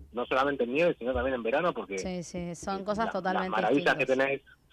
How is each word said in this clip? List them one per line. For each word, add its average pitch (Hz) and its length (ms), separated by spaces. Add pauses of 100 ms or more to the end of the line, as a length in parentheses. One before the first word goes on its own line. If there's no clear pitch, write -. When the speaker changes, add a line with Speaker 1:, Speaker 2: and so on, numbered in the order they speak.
(140)
Speaker 1:
no 120 120
solamente 139 380
en 120 100
nieve, 165 240
sino 123 160
también 127 220
en 117 80
verano, 151 300
porque 190 260
Speaker 2:
Sí, 185 240
sí, 175 320
son 196 260
Speaker 1:
eh, - 20
Speaker 2:
cosas 208 240
Speaker 1:
la-, - 40
Speaker 2:
totalmente 185 400
Speaker 1:
las - 100
maravillas 139 360
Speaker 2:
distintas. 131 200
Speaker 1:
que 135 80
tenés. 139 160 (320)